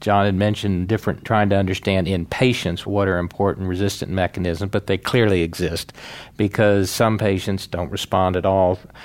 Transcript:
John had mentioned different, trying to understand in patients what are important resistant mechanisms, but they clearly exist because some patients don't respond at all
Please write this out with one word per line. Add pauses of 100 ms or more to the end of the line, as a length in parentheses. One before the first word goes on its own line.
John
had
mentioned
different,
trying
to
understand
in
patients
what
are
important
resistant
mechanisms,
but
they
clearly
exist (420)
because
some
patients
don't
respond
at
all (280)